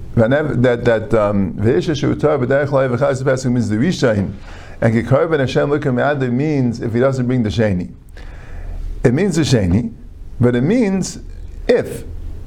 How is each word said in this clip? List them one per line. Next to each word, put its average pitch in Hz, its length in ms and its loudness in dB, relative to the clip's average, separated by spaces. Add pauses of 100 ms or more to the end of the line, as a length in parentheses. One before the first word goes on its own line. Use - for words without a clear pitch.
(140)
whenever, 135 420 2
that, 120 300 2
that, 110 280 2
um, 101 420 2
V'yisha 147 380 0
Shutar 143 480 0
B'derech 135 300 0
Lai 135 160 2
V'chaz 127 380 0
Pesach 131 260 0
means 120 160 2
the 104 80 0
Rishon, 113 560 0 (480)
and 113 140 4
Ki 113 100 2
Kar 151 240 2
Ben 156 140 2
Hashem 147 280 0
Leker 143 240 0
Me'adei 131 380 0
means 131 480 0
if 104 140 -4
he 120 80 2
doesn't 127 260 2
bring 127 160 2
the 104 60 0
Sheni. 101 420 0 (1120)
It 117 100 4
means 175 220 0
the 160 60 2
Sheni, 113 500 2 (480)
but 123 160 4
it 120 60 2
means 190 580 0 (480)
if. - 380 0 (420)